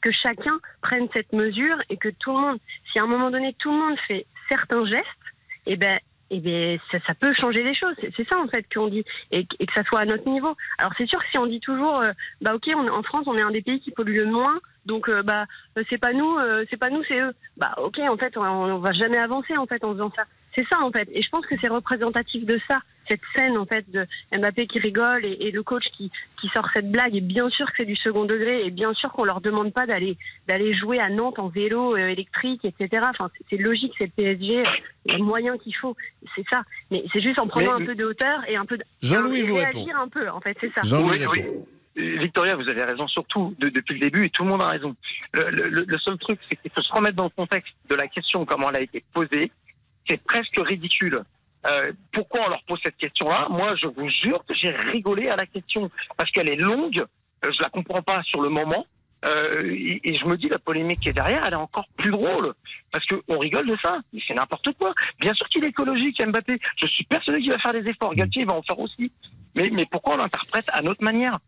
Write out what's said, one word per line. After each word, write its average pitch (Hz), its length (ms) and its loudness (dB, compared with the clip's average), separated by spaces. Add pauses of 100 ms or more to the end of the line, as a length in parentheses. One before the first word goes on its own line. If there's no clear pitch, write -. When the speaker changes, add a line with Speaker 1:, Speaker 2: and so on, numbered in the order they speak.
Speaker 1:
que 226 100 2
chacun 262 480 0 (220)
prenne 247 340 0
cette 220 180 -2
mesure 220 440 2 (120)
et 202 80 -4
que 214 120 -2 (100)
tout 262 120 -4
le 269 80 2
monde, 277 180 0 (340)
si 214 80 2
à 214 40 4
un 220 40 0
moment 247 240 2
donné 262 280 -2
tout 294 120 -2
le 302 60 2
monde 311 200 0 (100)
fait 196 180 -4 (240)
certains 233 360 2
gestes, 226 180 0 (640)
eh 190 100 -2
ben, 190 220 2 (340)
eh 190 80 -4
ben, 170 400 0 (120)
ça, 180 140 0
ça 165 80 -2
peut 277 260 2
changer 240 220 2
les 262 140 0
choses. 359 260 -2
C'est, - 160 -6
c'est 233 100 -2
ça, 370 120 2
en 311 80 0
fait, 226 260 -4
qu'on 214 140 0
dit. 208 160 -2 (280)
Et, 180 140 0 (140)
et - 80 0
que - 80 -6
ça 208 80 2
soit 226 160 2
à 214 60 2
notre 214 220 0
niveau. 269 280 0 (240)
Alors, 185 180 2
c'est 240 100 0
sûr 359 120 0
que - 120 -2
si 294 60 2
on 247 80 4
dit 233 140 -2
toujours, 269 420 0
euh, 220 100 4 (300)
bah, 220 140 2
ok, 226 80 -4 (120)
on, 277 120 2
en 214 160 0
France, 294 240 -2
on 247 100 0
est 214 80 4
un 208 60 2
des 220 100 0
pays 262 180 0
qui 269 120 -10
pollue 214 260 0
le 214 140 2
moins, 262 280 2 (280)
donc, 220 220 -2
euh, 208 120 4
bah, 208 240 0 (320)
euh, 220 120 -2
c'est 247 100 -2
pas 240 140 2
nous, 311 240 2
euh, 220 320 2
c'est 247 80 -6
pas 254 120 0
nous, 302 180 -2
c'est 254 120 0
eux. 262 140 0 (240)
Bah, - 200 -2
ok, 196 220 -4 (100)
en 226 80 2
fait, 254 200 -4
on, 214 60 -2
on 190 360 0
va 185 140 0
jamais 226 240 2
avancer, 254 380 0
en 302 120 0
fait, 233 160 -4
en 214 100 -2
faisant 202 220 -4
ça. 220 80 -2 (320)
C'est 254 160 0
ça, 240 100 4
en 254 100 0
fait. 208 200 -2
Et 214 100 -2
je - 80 -2
pense 320 160 -2
que 285 160 -2
c'est 240 80 2
représentatif 233 760 -2
de 233 200 2
ça, 269 140 2 (300)
cette 214 100 0 (160)
scène, 262 220 4
en 202 80 0
fait, 220 260 -2
de 185 160 -2 (240)
Mbappé 208 360 0
qui 233 120 -2
rigole 233 460 2
et, 196 220 -2
et 214 40 -2
le 208 120 -2
coach 240 200 -2 (140)
qui, 196 120 -6 (300)
qui - 80 -6
sort 214 260 0
cette 202 160 0
blague. 240 240 2
Et 202 60 2
bien 190 300 2
sûr 285 160 -2
que - 120 -6
c'est 247 80 0
du 208 120 -4
second 214 260 0
degré, 220 420 2
et 180 60 -4
bien 214 220 0
sûr 247 180 -4
qu'on 226 140 0
leur 190 160 0
demande 208 320 0
pas 247 120 0
d'aller, 190 320 0 (300)
d'aller 202 300 2
jouer 214 220 0
à 208 100 2
Nantes 220 300 0
en 190 100 -2
vélo, 220 480 2
euh, 185 100 2
électrique, 196 560 -4
et 196 160 -2
cetera. 226 300 2
Enfin, 190 280 -4
c'est, - 120 -20
c'est 196 120 0
logique, 233 360 2
c'est 208 80 0
le 175 60 -6
P 208 120 0
S 196 160 2
G, 208 200 0
euh, 247 40 4 (440)
les 185 100 2
moyens 233 440 2
qu'il 220 140 -8
faut. 254 220 -4 (400)
C'est 196 120 -6
ça. 247 120 2 (280)
Mais 185 220 0
c'est 208 100 2
juste 254 200 2
en 220 60 2
prenant 247 300 4
Speaker 2:
Mais 170 60 0
Speaker 1:
un - 40 -2
peu 240 80 -4
de 214 100 -2
hauteur 254 420 0
et 214 80 -2
un 202 100 0
peu 240 120 -4
de, 196 60 -8 (180)
Speaker 3:
Jean-Louis 240 380 2
Speaker 1:
et 233 40 2
Speaker 3:
vous 208 120 2
Speaker 1:
réagir - 320 0
Speaker 3:
répond. 294 120 -2
Speaker 1:
un 254 80 -2
peu, 262 220 -4
en 170 100 -8
fait, 202 220 -4
c'est 226 120 -4
ça. 214 100 0
Speaker 3:
Jean-Louis 156 360 4
Speaker 2:
Oui, 143 60 0
Speaker 3:
répond. 156 80 0
Speaker 2:
oui. - 320 -4 (320)
Victoria, 170 580 0
vous 131 140 -4
avez 123 140 0
raison, 123 260 -2
surtout 190 500 -2
de, 143 80 2
depuis - 280 -2
le 135 60 -2
début, 147 240 4
et 165 40 2
tout - 140 -2
le 190 60 2
monde 190 120 2
a 170 60 2
raison. 147 280 -2 (380)
Le, 160 160 2
le, - 200 0
le, 165 160 0
le 165 140 -2
seul 190 180 -2
truc, 202 220 -2 (100)
c'est 165 80 -2
qu'il - 140 -10
faut - 100 -2
se - 120 -2
remettre 208 220 2
dans 180 100 0
le 170 40 0
contexte 180 440 -4 (160)
de 143 60 4
la 139 120 2
question, 170 380 0
comment 139 240 2
elle 139 80 0
a 131 40 2
été 123 220 -6 (100)
posée. 160 380 2 (560)
C'est 160 140 0
presque - 380 0
ridicule. 170 640 0 (420)
Euh, 143 280 2 (180)
pourquoi 214 340 -2
on 190 40 2
leur 170 180 -4
pose 175 160 -4
cette 160 140 -2
question-là ? 156 520 0
Moi, 190 320 0
je 165 60 -2
vous 139 220 -6
jure 180 360 0
que - 80 -6
j'ai - 160 0
rigolé 202 600 0
à 208 80 0
la 190 80 0
question, 202 440 -4 (280)
parce 165 140 0
qu'elle 170 180 2
est 143 80 0
longue, 226 420 2 (460)
euh, 143 120 2
je - 60 0
la 147 60 0
comprends 185 320 -2
pas 185 220 2
sur - 180 -2
le 143 80 2
moment, 156 360 0 (400)
euh, 151 380 2
et, 98 400 -2
et 160 140 0
je 139 80 -2
me 175 120 4
dis, 175 120 0
la 151 100 2
polémique 160 400 0
qui 160 100 0
est - 40 -2
derrière, 190 340 2
elle 180 60 -2
est - 20 -2
encore 160 320 -4 (100)
plus 208 140 2
drôle, 180 420 0 (380)
parce 156 160 -2
qu'on 165 320 0
rigole 156 280 0
de 220 140 0
ça, 180 180 2 (280)
c'est - 60 -4
n'importe - 440 0
quoi. 381 160 0 (280)
Bien 202 120 4
sûr - 140 0
qu'il 311 160 2
est 302 60 2
écologique, 262 540 0
Mbappé, 220 360 0 (160)
je 160 120 0
suis - 180 0
persuadé 302 340 2
qu'il 262 120 2
va 240 80 2
faire 240 140 0
des 226 160 0
efforts, 214 240 -2
Galtier 196 300 2
va 196 100 2
en 165 100 0
faire - 160 -4
aussi, 240 340 -4 (420)
mais, 190 160 2
mais 175 180 2
pourquoi 269 260 0
on - 20 0
l'interprète 220 560 -2
à 151 100 0
notre 190 200 0
manière ? 226 440 2